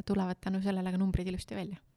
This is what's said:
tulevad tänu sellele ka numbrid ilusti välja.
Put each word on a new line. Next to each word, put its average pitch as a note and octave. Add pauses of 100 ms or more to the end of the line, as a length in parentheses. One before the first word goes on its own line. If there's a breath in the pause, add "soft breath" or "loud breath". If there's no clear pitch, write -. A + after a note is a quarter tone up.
tulevad F#3+
tänu F#3+
sellele F#3
ka F#3
numbrid F#3
ilusti F#3
välja. G3 (200)